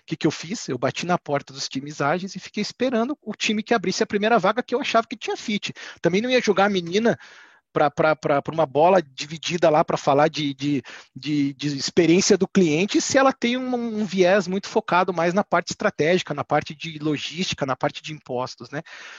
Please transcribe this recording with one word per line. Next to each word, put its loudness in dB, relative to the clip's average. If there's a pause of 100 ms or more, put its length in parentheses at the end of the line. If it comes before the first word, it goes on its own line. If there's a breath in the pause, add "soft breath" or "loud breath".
o -20
que -8
que 0
eu 4
fiz? -10
Eu -6
bati -4
na 0
porta -6
dos -10
times -10
ágeis -2
e -12
fiquei -8
esperando -2
o -10
time -2
que 0
abrisse 0
a 2
primeira 2
vaga 2
que -4
eu -2
achava 0
que -10
tinha -6
fit. -6 (280 loud breath)
Também 2
não -4
ia 4
jogar 4
a 2
menina 0 (540 loud breath)
pra, 2
pra, 2
pra, 0
pra -8
uma 2
bola 4
dividida -2
lá 4
pra -2
falar 4
de, -2
de, -2 (320 loud breath)
de, -2
de -4
experiência 4
do 0
cliente 2
se 0
ela 6
tem -2
um, -4
um -4
viés 2
muito -4
focado 0
mais 0
na 0
parte -2
estratégica, 0
na -6
parte -2
de -14
logística, -4
na -4
parte -4
de -12
impostos, -10
né? -10 (380 loud breath)